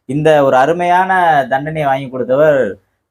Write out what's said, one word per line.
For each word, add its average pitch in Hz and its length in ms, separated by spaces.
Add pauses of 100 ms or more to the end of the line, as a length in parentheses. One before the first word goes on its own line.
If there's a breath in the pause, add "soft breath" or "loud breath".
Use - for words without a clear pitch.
இந்த 151 380
ஒரு 131 120
அருமையான 175 560 (380)
தண்டனையை 147 400
வாங்கி 135 200
கொடுத்தவர் 131 500 (520)